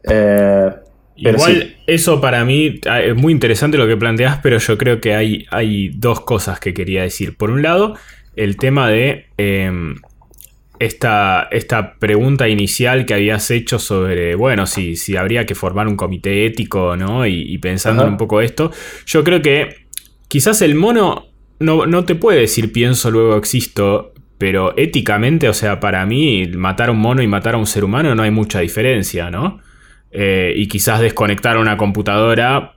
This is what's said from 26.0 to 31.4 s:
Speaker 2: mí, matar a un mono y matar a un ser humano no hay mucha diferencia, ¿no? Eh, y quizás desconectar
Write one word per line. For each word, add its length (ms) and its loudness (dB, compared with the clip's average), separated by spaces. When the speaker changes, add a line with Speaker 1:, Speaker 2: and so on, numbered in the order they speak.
Speaker 2:
mí, 420 0
matar 400 -2
a 40 0
un 60 0
mono 240 2
y 60 0
matar 260 0
a 40 0
un 80 -2
ser 180 -2
humano 320 0
no 80 0
hay 80 2
mucha 260 0
diferencia, 720 -2
¿no? 300 -6
Eh, 400 0
y 120 -2
quizás 320 0
desconectar 560 0